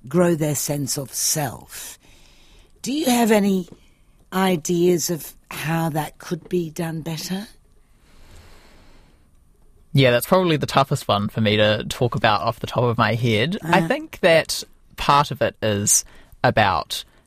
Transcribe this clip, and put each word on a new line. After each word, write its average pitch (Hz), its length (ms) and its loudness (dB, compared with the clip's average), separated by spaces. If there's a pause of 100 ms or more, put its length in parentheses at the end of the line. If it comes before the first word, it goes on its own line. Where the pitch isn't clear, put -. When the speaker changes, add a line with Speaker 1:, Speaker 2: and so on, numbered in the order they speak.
Speaker 1:
grow 175 280 2
their 147 180 -2
sense 143 460 -4
of 131 120 -10
self. - 840 -6 (880)
Do 247 100 -6
you 311 120 -2
have 240 260 4
any 196 360 2 (640)
ideas 180 800 0
of - 260 -8 (140)
how 165 400 -4
that 147 300 -6
could - 280 -8
be 175 220 -2
done 165 320 -8
better? 180 460 -8 (2500)
Speaker 2:
Yeah, 131 180 6
that's 120 160 2
probably 180 300 2
the 110 100 -6
toughest - 400 0
one 101 200 0
for 113 140 -4
me 107 160 2
to 107 280 2
talk - 280 -2
about 107 280 2
off 117 180 -4
the - 80 -8
top - 160 -2
of 120 160 0
my 110 160 2
head. 120 480 0
I 170 160 4
Speaker 1:
Uh-huh. 165 80 0
Speaker 2:
think 302 320 -6
that 165 440 2 (320)
part 143 360 2
of 120 100 -6
it 110 220 0
is 104 420 0 (380)
about 104 600 0 (240)